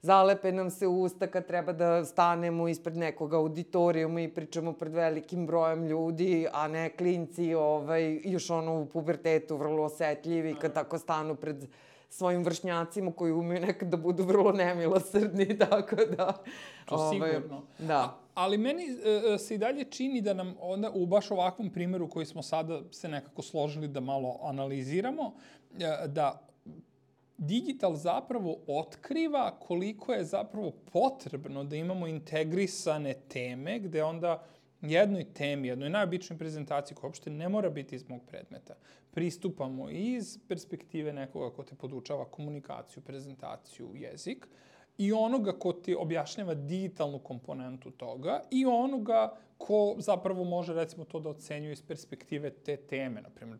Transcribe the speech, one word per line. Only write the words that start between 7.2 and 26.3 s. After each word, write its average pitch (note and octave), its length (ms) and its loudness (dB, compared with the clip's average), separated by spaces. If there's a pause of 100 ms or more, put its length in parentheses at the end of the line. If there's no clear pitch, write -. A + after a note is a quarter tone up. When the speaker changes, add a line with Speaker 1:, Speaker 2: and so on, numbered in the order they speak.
Speaker 1:
ovaj, D#3 720 2
još F#3 260 0
ono D#3+ 320 0
u D3 40 -2
pubertetu D#3+ 720 2
vrlo D#3 260 2
osetljivi D#3 720 0
kad D3+ 160 -2
Speaker 2:
Aha. D3+ 120 0
Speaker 1:
tako D#3+ 140 -4
stanu D#3 380 -2
pred C#3+ 300 -6 (440)
svojim F3+ 340 2
vršnjacima E3+ 680 0
koji E3 220 0
umeju E3+ 280 0
nekad F#3 260 0
da F3 100 2
budu F3 260 2
vrlo F#3+ 280 8
nemilosrdni, F#3+ 1040 4
<laughs> G#3 120 8
tako G3+ 260 4
da, F#3 380 4 (520)
Speaker 2:
To - 100 -2
Speaker 1:
ovaj, D#3 160 2 (200)
Speaker 2:
sigurno. C#3+ 300 -4 (180)
Speaker 1:
da. D#3+ 200 2
Speaker 2:
A, B2 180 0 (160)
ali F#3+ 240 2
meni, C#4+ 260 0
e, A3 500 2
e, G3+ 40 2
se G#3 180 -4
i - 20 -2
dalje C4 260 0
čini B3+ 380 -2
da G3+ 120 2
nam F#3 260 -4
onda F#3+ 320 -2
u F#3 140 2
baš F#3+ 260 4
ovakvom F#3 380 0
primeru F3 400 -2
koji D#3+ 160 -4
smo D#3 160 -12
sada D#3+ 400 -2 (100)
se - 160 -12
nekako C#3+ 340 -8
složili D3+ 460 -2
da C#3 120 -4
malo B2+ 440 -2
analiziramo, D3 880 -4 (460)
e, D#3 280 -2
da C#3+ 340 0 (960)